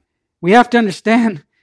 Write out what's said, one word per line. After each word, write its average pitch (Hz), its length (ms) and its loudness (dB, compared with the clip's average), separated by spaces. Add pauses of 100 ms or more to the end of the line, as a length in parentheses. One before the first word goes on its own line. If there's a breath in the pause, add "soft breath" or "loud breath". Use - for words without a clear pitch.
(400)
we 175 120 -2
have 240 180 4
to 240 80 0
understand 220 680 -2 (180)